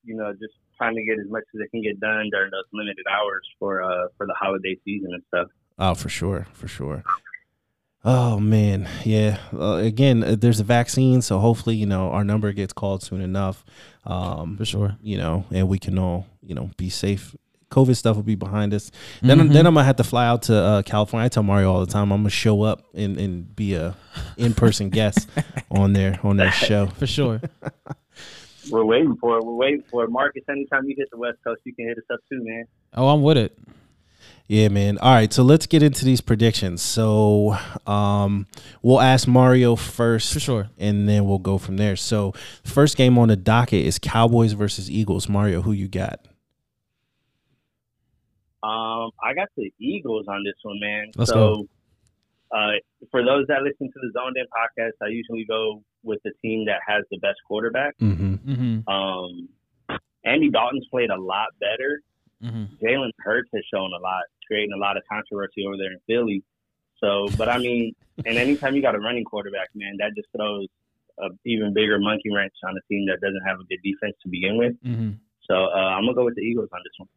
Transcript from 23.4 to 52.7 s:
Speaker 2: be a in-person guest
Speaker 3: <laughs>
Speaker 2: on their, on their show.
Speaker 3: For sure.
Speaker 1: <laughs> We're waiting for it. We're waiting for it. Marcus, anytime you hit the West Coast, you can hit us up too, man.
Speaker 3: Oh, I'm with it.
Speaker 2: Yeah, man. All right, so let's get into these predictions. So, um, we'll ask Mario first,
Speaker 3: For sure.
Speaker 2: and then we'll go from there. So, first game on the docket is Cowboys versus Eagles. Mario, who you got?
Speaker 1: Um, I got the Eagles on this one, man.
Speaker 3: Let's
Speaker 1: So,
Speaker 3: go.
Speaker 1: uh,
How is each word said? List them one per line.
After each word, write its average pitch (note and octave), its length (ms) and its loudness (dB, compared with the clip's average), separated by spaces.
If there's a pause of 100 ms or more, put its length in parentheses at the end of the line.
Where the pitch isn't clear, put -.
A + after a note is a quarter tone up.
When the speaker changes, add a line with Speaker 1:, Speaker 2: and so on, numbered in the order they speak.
Speaker 2:
be G2+ 200 -2
a E2+ 200 -4 (420)
in-person A2+ 540 2
guest G#2+ 380 0 (220)
Speaker 3:
<laughs> - 180 -12
Speaker 2:
on G2 240 4
their, F#2+ 300 2
on G2+ 140 2
their F#2+ 140 4
show. G2+ 360 2
Speaker 3:
For F#2 180 -4
sure. B2 400 -2
Speaker 1:
<laughs> - 1300 -16
We're A2 140 2
waiting B2 320 4
for A#2+ 200 0
it. A2+ 80 -2
We're A#2 100 -8
waiting C#3 340 0
for A#2+ 160 -2
it. A2+ 40 -4
Marcus, C3+ 400 -2
anytime C#3 360 -4
you C#3 120 -6
hit C#3 140 -6
the A#2+ 60 -18
West A#2+ 280 -6
Coast, A#2 200 -6
you A#2+ 100 -14
can A#2 120 -10
hit A#2 100 -8
us A2+ 60 -16 (100)
up A#2 60 -8 (120)
too, C3 120 -8
man. A2+ 220 -10 (280)
Speaker 3:
Oh, B2+ 160 2
I'm D3 140 4
with D3+ 140 4
it. A2 200 -2 (880)
Speaker 2:
Yeah, G#2+ 220 6
man. G2+ 280 2
All A#2+ 160 6
right, G#2+ 180 6
so B2+ 120 4
let's D3 240 8
get D#3+ 160 6
into C#3 220 4
these B2+ 160 4
predictions. G#2+ 600 0
So, G#2+ 760 4 (320)
um, G2+ 600 0 (340)
we'll B2+ 180 6
ask C3 280 6
Mario B2+ 480 6
first, A#2 580 -2
Speaker 3:
For D3+ 60 -2
sure. A2+ 300 -4 (100)
Speaker 2:
and G#2 280 0
then G#2 200 4
we'll G2 120 2
go F#2+ 200 0
from F#2+ 180 -6
there. G#2 180 0
So, G2+ 380 -2 (300)
first C#3+ 340 4
game B2+ 220 6
on A#2 100 6
the G#2+ 60 6
docket G#2+ 500 2
is E2 140 0
Cowboys A2+ 540 4
versus G2+ 360 -4
Eagles. G2+ 400 -2
Mario, G2+ 320 0
who G#2+ 100 -2
you G2 160 -4
got? - 380 -8 (2500)
Speaker 1:
Um, A2+ 480 -4 (120)
I B2+ 120 -4
got G3 200 -4
the G#2+ 240 -8
Eagles A#2+ 480 -6
on G2+ 160 -6
this G2+ 200 -6
one, G#2 180 -12
man. G#2 340 -8
Speaker 3:
Let's A#2 160 0
Speaker 1:
So, G#2+ 360 2 (840)
Speaker 3:
go. A#2 60 -4
Speaker 1:
uh, G#2+ 140 -2 (400)